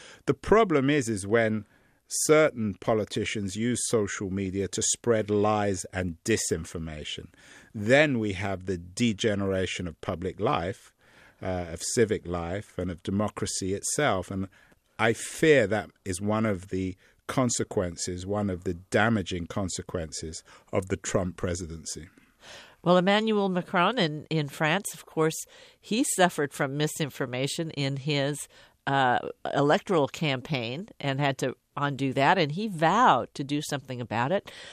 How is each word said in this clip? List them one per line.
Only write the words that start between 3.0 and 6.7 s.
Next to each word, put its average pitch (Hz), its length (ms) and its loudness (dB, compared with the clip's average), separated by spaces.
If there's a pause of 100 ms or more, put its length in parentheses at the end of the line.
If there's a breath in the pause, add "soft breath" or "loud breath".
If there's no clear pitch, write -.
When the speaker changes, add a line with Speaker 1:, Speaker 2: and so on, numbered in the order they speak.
Speaker 1:
use 113 340 -2
social 104 400 0
media 95 380 -2
to - 160 -4
spread 107 480 0
lies 104 600 2
and 92 320 -4
disinformation. 82 1080 -4 (440 loud breath)